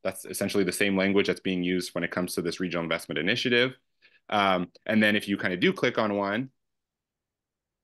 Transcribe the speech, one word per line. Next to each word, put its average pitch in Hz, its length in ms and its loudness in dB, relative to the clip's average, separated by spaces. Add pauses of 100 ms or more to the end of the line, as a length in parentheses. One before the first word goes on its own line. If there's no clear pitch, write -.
That's - 240 -6
essentially 101 380 0
the 90 80 0
same 98 240 2
language 98 300 2
that's - 140 0
being 92 220 -2
used 90 320 -2
when 85 100 -2
it 82 60 -6
comes 90 240 -4
to 90 80 -2
this 85 180 -4
regional 87 220 -2
investment 82 360 -4
initiative. 120 560 0 (540)
Um, 95 420 2 (140)
and 107 180 2
then 104 140 4
if 101 120 -2
you 98 100 0
kinda 92 180 -2
do 170 160 2
click 131 260 0
on 107 180 0
one, 101 340 -2 (1300)